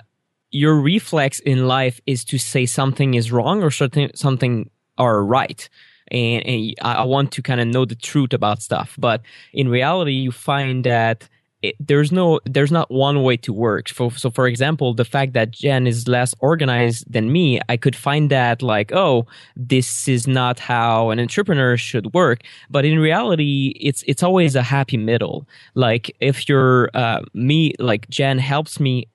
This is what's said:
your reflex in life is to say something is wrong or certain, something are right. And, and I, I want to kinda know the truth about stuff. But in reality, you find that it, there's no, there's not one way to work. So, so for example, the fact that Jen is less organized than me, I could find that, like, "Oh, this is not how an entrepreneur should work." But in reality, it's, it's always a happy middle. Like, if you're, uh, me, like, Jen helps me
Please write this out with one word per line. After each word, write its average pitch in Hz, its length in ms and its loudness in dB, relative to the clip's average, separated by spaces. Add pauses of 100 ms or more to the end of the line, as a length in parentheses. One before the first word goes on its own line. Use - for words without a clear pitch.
(500)
your 147 300 4
reflex 151 580 0
in 127 300 0
life 131 360 0
is 131 200 -4
to 139 140 -4
say 127 280 -2
something 135 480 0
is 117 160 0
wrong 131 320 0
or 156 80 2
certain, 143 460 -2
something 127 540 -2 (280)
are 113 260 2
right. 120 440 -2 (420)
And, 117 340 -2
and 123 380 -4
I, 120 120 -2
I 120 100 0
want 135 260 0
to 131 120 -8
kinda 123 220 -2
know 123 200 0
the 131 100 -4
truth 135 380 -2
about 104 280 0
stuff. - 380 -6
But 113 240 0 (300)
in 135 160 0
reality, 143 460 0
you 131 180 -2
find 131 500 -4
that 113 460 0 (340)
it, - 160 -4
there's 147 320 2
no, 175 360 2
there's 139 260 2
not 170 180 0
one 139 320 2
way 127 140 4
to 117 160 -8
work. 104 380 -2
So, 123 180 -4
so 120 220 -4
for 127 180 0
example, 131 460 0
the 120 100 0
fact 135 300 -2
that 113 160 0
Jen 131 360 0
is 120 220 -2
less 123 300 0
organized 123 760 0
than 113 180 0
me, 151 380 2
I 120 80 0
could 131 180 0
find 143 360 0
that, 123 320 2
like, 107 320 0
"Oh, 127 320 2 (280)
this 127 540 -2
is 120 180 0
not 127 320 0
how 117 520 0
an 110 100 -2
entrepreneur 131 560 0
should 117 380 -6
work." 156 300 2 (260)
But 143 160 2
in 156 120 2
reality, 156 800 0
it's, - 280 -4
it's - 160 0
always 175 340 2
a 127 60 2
happy 131 340 0
middle. 110 500 -2 (280)
Like, 117 440 0
if 135 300 -2
you're, 127 460 4
uh, 117 260 0 (140)
me, 147 440 2
like, 107 300 -2
Jen 135 300 0
helps 143 420 -4
me 127 340 -2